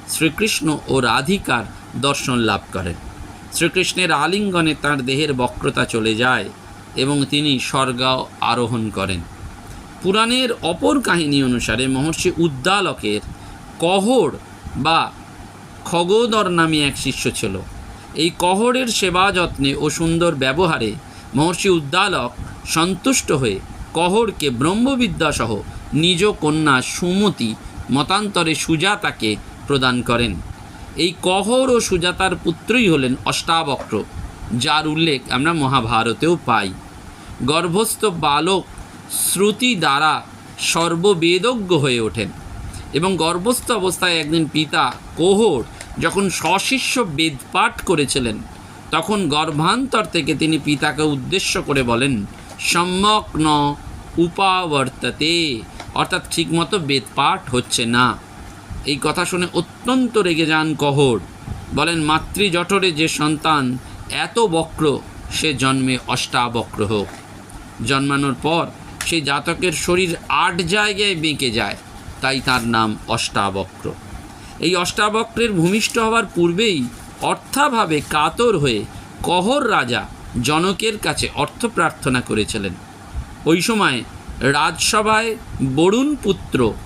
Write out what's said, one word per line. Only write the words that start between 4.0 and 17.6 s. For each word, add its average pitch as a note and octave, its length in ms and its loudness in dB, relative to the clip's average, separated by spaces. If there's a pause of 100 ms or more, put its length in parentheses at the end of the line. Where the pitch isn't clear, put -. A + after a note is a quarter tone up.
আলিঙ্গনে E3+ 720 2
তাঁর C#3+ 200 0
দেহের C#3 300 0
বক্রতা B2 520 0
চলে A2 300 0
যায় A#2 340 2 (480)
এবং C#3 340 2
তিনি D3 280 2
স্বর্গ C3 680 0 (140)
আরোহণ A2+ 500 0
করেন। F#2+ 300 -2 (800)
পুরাণের A3+ 460 2 (140)
অপর C4+ 380 2
কাহিনী D#3 420 2
অনুসারে B2 460 0
মহর্ষি D3+ 500 0
উদ্দালকের D3 840 0 (580)
কহড় F#3+ 580 4 (400)
বা C#3+ 360 2 (720)
খগোদর G#3 640 2
নামে D#3+ 320 4
এক C#3 180 0
শিষ্য - 320 -2
ছিল। F#2+ 280 -4 (560)